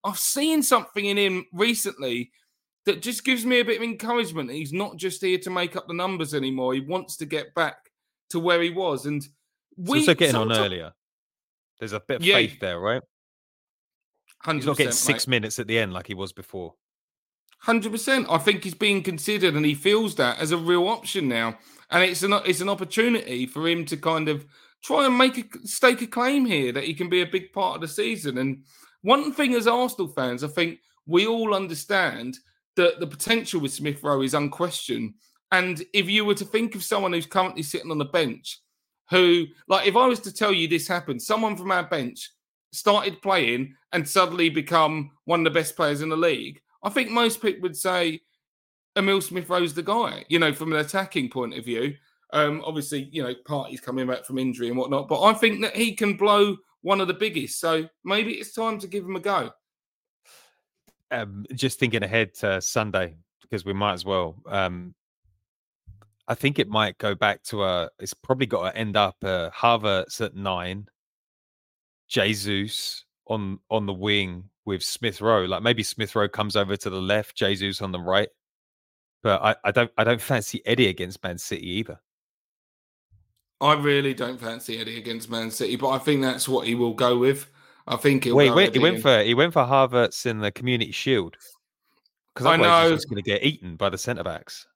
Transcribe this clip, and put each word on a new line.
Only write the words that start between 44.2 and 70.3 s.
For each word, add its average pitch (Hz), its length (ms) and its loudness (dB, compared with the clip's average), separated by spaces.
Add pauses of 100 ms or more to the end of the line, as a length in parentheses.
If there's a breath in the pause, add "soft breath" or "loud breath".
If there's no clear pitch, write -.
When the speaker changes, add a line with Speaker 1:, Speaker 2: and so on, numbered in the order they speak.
Speaker 1:
become 156 600 0 (160)
one 170 140 2
of 160 120 2
the 165 80 2
best 156 160 -6
players 147 240 0
in 160 80 -4
the 160 80 -2
league, 143 460 -2 (200)
I 196 60 -4
think 220 220 0
most 226 320 2
people 208 200 -2
would 180 140 -4
say 175 460 -2 (760)
Emil 196 240 2
Smith 175 300 -8
Rowe's 175 240 0
the 170 80 -6
guy, 202 460 -2
you 165 100 2
know, 156 160 4
from 160 180 -4
an 156 60 2
attacking 151 500 -2
point 120 260 -6
of 113 100 -12
view. 123 300 -4 (380)
Um, 151 320 0
obviously, 143 480 -6
you 156 100 -4
know, 123 120 -4 (120)
Partey's 135 360 -6
coming 127 240 -4
back 127 180 -4
from 131 140 -6
injury 120 300 -2
and 123 100 -2
whatnot, 139 300 -2
but 151 140 0
I 214 120 6
think 220 260 2
that 214 160 -2
he 226 180 0
can 202 220 0
blow 202 400 4 (240 soft breath)
one 196 220 2
of 180 60 0
the 180 60 -2
biggest. 165 460 -4
So 160 260 0 (160)
maybe 208 300 -2
it's - 220 -12
time 226 240 -4
to 196 100 -12
give 190 160 -6
him 185 120 -8
a 165 40 -4
go. 165 300 -2 (1600 soft breath)
Speaker 2:
Um, 104 420 -8
just 131 260 -2
thinking 117 240 0
ahead 104 340 0
to 95 260 -2
Sunday, 92 540 -2 (260)
because 95 240 -8
we 98 80 -4
might 101 180 0
as 90 140 -6
well. 90 300 -2 (100)
Um, 90 480 -4 (1300)
I 120 80 -4
think 139 240 0
it 123 100 0
might 107 280 0
go 104 180 -2
back 101 300 0
to 101 200 -4
a, 90 340 0
it's 98 160 -12
probably 131 320 0
gotta 92 280 -4
end 107 220 -4
up, 101 260 2
uh, 90 280 -2
Havertz 107 760 0
at 78 100 -8